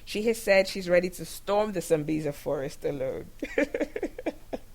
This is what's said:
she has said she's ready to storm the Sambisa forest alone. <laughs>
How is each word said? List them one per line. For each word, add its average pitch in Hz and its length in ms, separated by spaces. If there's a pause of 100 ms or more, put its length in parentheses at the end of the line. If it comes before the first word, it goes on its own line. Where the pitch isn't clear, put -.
she - 180
has 226 180
said 196 280
she's 185 200
ready 180 220
to 165 140
storm 208 480
the 180 80
Sambisa 156 520
forest 143 520
alone. 131 480
<laughs> - 1300 (100)